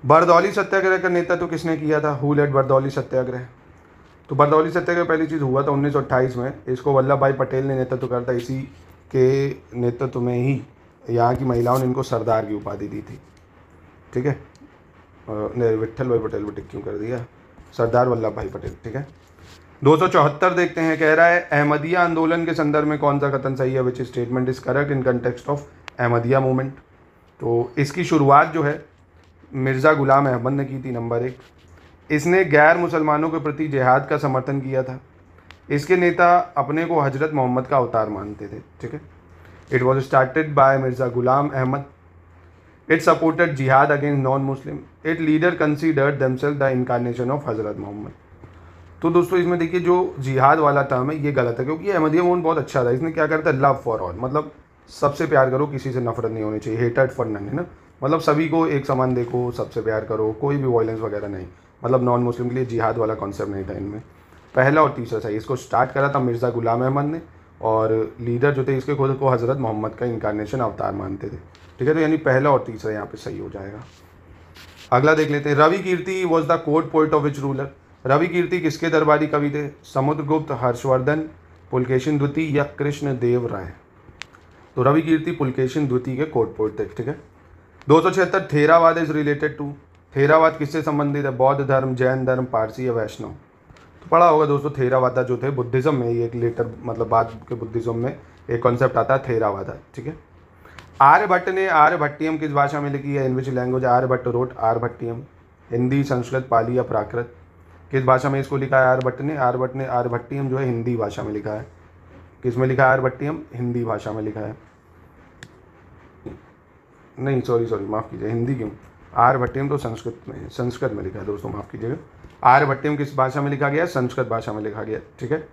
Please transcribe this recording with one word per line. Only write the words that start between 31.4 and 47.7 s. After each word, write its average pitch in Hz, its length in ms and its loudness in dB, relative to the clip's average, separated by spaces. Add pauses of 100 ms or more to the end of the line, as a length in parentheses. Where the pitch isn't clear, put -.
इसने 170 340 2
गैर 151 320 6
मुसलमानों 156 520 0
के 160 100 -2
प्रति 147 280 -4
जिहाद 135 420 2
का 151 80 0
समर्थन 139 440 -2
किया 131 220 -2
था। 127 180 -10 (680)
इसके 147 280 0
नेता 175 600 4
अपने 147 280 -2
को 165 140 0
हजरत 139 340 -2
मोहम्मद 127 340 0
का 143 100 2
अवतार 113 320 0
मानते 104 380 -10
थे, 87 120 -14
ठीक - 340 -16
है। 147 80 -12 (720)
It 127 100 2
was 131 180 4
started 139 540 2
by 135 260 4
मिर्ज़ा 127 260 -2
गुलाम 127 420 2
अहमद। 135 360 -2 (1040)
It 165 100 2
supported 160 460 2
jihad 135 400 4
against 143 380 0
non-Muslim। 135 500 -2 (300)
Its 165 160 -2
leader 156 300 4 (100)
considered 147 580 2
themselves 135 400 0
the 135 160 2
incarnation 123 640 -2
of - 80 -10
हजरत 107 300 -4